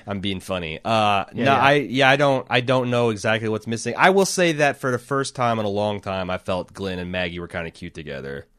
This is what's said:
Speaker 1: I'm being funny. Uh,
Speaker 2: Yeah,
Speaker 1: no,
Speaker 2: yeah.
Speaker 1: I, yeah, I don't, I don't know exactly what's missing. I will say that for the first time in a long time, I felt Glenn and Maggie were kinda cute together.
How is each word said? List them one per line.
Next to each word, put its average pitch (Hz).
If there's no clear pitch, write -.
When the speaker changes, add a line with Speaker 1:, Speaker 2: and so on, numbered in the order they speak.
Speaker 1:
I'm 101
being 92
funny. 87
Uh, 104
Speaker 2:
Yeah, -
Speaker 1:
no, 117
Speaker 2:
yeah. 135
Speaker 1:
I, 139
yeah, 131
I 139
don't, 139
I 123
don't 127
know 120
exactly 110
what's 107
missing. 113
I 160
will 190
say 175
that 143
for 131
the 123
first 135
time 117
in 107
a 101
long 101
time, 95
I 92
felt 90
Glenn 95
and 90
Maggie 90
were 85
kinda 85
cute 87
together. 69